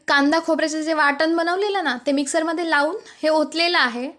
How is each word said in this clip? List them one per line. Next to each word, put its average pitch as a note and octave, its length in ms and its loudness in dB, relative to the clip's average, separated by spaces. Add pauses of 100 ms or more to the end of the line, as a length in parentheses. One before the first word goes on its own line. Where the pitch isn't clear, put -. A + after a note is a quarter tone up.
कांदा C#4+ 380 4
खोबऱ्याचं D#4 360 0
जे D#4+ 120 0
वाटण D4+ 420 2
बनवलेलं F#4 480 -2
ना, B3+ 140 -2
ते C#4+ 140 -4
मिक्सरमध्ये D#4+ 580 -2
लावून D#4 260 0 (260)
हे D#4 80 0
ओतलेलं D#4+ 480 0
आहे. B3 300 -2 (120)